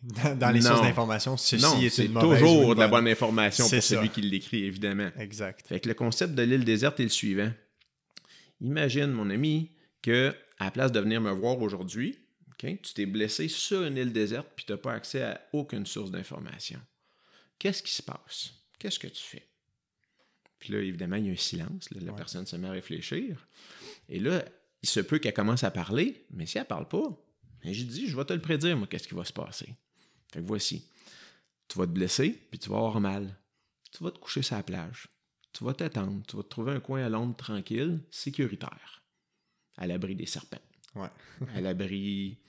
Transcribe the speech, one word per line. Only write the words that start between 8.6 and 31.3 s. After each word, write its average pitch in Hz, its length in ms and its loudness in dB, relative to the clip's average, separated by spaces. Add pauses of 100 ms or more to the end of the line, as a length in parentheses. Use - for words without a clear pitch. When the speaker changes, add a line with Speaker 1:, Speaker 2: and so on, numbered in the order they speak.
Speaker 2:
Imagine, 143 500 2
mon 107 180 0
ami, 156 420 0 (300)
que 123 320 4 (260)
à 98 60 -4
la 95 60 -4
place 131 200 2
de 113 80 2
venir 110 220 2
me 104 100 0
voir 113 300 0
aujourd'hui, 101 560 -4 (340)
ok, 160 300 -10
tu - 120 -12
t'es 104 120 -2
blessé 107 420 -2
sur 185 360 -2
une 143 140 -2
île 123 160 0
déserte 110 420 0
puis - 100 -14
t'as 101 120 -6
pas 120 160 -6
accès 120 300 -6
à 110 180 -6 (100)
aucune 143 340 -4
source 98 260 -6
d'information. - 680 -10 (800)
Qu'est-ce 190 240 -2
qui - 100 -6
se - 80 -4
passe ? - 520 -12 (260)
Qu'est-ce - 200 -6
que - 80 -12
tu - 140 -14
fais ? - 260 -18 (1120)
Puis - 120 -14
là, 104 80 -2
évidemment, 92 380 -4
il 107 80 -2
y 98 40 -2
a 92 40 -2
un 87 40 -4
silence. 90 540 -6
Là, - 100 -12
la 87 100 -10
Speaker 1:
Ouais. - 60 -12
Speaker 2:
personne 90 280 -10
se 87 100 -10
met 90 120 -8
à 95 40 -8
réfléchir. 127 760 -8 (600)
Et 90 120 -8
là, 143 260 -2 (360)
il - 80 -4
se - 120 2
peut 151 180 0
qu'elle 107 140 -2
commence 110 300 0
à 95 80 0
parler, 113 600 -2
mais 82 140 -10
si - 120 -6
elle 254 80 -4
parle 80 220 -6
pas, 277 220 -2 (540)
ben, 85 100 -6
j'ai 117 120 -6
dit, 143 220 -6
je 156 80 -4
vais 135 100 -4
te 160 80 -4
le 170 80 -4
prédire, 160 360 0
moi, 101 100 -4
qu'est-ce - 200 -10
qui 87 80 -12
va 87 100 -8
se - 80 -10
passer. - 400 -10 (580)
Fait - 100 -12
que 85 40 -8
voici. 101 400 -4 (840)